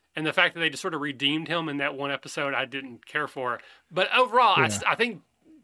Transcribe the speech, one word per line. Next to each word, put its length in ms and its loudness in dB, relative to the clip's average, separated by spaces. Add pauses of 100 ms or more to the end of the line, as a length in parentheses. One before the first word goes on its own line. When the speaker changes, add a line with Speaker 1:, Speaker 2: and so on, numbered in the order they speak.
(140)
Speaker 1:
And 100 -4
the 80 0
fact 220 4
that 60 -8
they 100 2
just 100 -8
sort 140 -4
of 60 -4
redeemed 480 -2
him 200 -2
in 100 -4
that 180 -2
one 160 -4
episode, 420 -4
I 100 -2
didn't 400 -12
care 220 -4
for. 320 -4 (320)
But 260 0
overall, 400 6
I 100 6
s-, 160 -2
Speaker 2:
Yeah. 100 2
Speaker 1:
I 20 2
think 280 -2 (420)